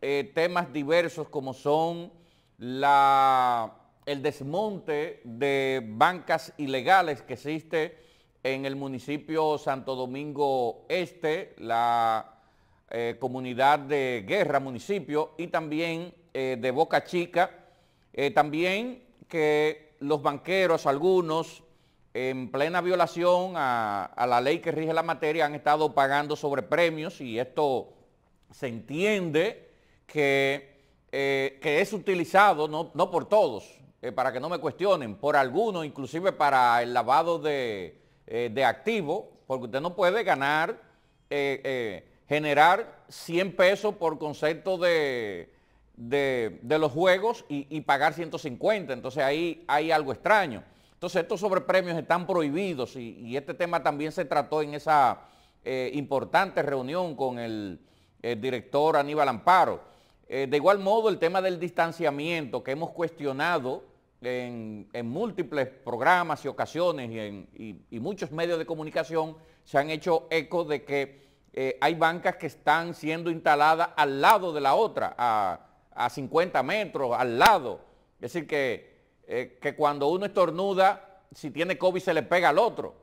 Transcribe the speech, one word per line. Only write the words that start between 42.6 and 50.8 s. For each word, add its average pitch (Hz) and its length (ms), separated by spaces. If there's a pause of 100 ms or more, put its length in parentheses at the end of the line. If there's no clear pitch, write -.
cien 175 460
pesos 196 400
por 156 240
concepto 156 580
de, 135 760 (440)
de, 120 640
de 123 160
los 156 140
juegos 185 580
y, 143 160 (100)
y 151 60
pagar 143 320
ciento 165 240
cincuenta. 156 560
Entonces 135 300
ahí 156 440
hay 151 220
algo 151 240
extraño. 165 500 (300)